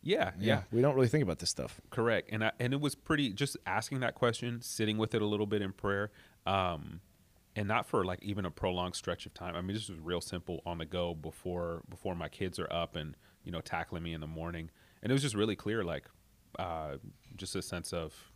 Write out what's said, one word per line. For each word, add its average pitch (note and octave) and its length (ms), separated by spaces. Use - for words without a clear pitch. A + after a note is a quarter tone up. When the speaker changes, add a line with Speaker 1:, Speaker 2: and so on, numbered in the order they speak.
Speaker 1:
Yeah, D#3+ 360
Speaker 2:
Yeah, G2+ 80
Speaker 1:
yeah. C3+ 160
Speaker 2:
we A2+ 100
don't C#3+ 120
really C3 140
think D3+ 140
about F2 180
this - 100
stuff. - 300
Speaker 1:
Correct. A2+ 420
And A2 120
I, A2 160
and B2 120
it C#3 80
was D3 140
pretty, C#3+ 380
just C#3 240
asking A2 340
that B2+ 140
question, A#2+ 480
sitting G#2+ 360
with A2 160
it A2 80
a G#2 40
little G#2 200
bit G#2 160
in F#2+ 100
prayer, G2+ 380
um, F2+ 540
and G#2+ 120
not A2 180
for, G#2 180
like, F2+ 180
even G2+ 240
a E2+ 40
prolonged F2+ 440
stretch - 320
of - 80
time. F2 220
I F2 40
mean, F#2 140
this A2 140
was F2+ 100
real E2+ 220
simple F2 440
on E2+ 140
the E2 80
go F2 280
before, E2+ 720
before F#2 260
my E2+ 140
kids F#2 320
are D#2+ 120
up E2+ 240
and, D2+ 200
you - 80
know, E2 80
tackling E2 440
me E2+ 100
in D#2 60
the D#2 80
morning. E2 420
And G#2+ 80
it - 20
was C3+ 100
just B2+ 120
really G#2 220
clear, A2 280
like, D#2 240
uh, D#2 400
just F#2 200
a F#2 60
sense - 300
of E2 440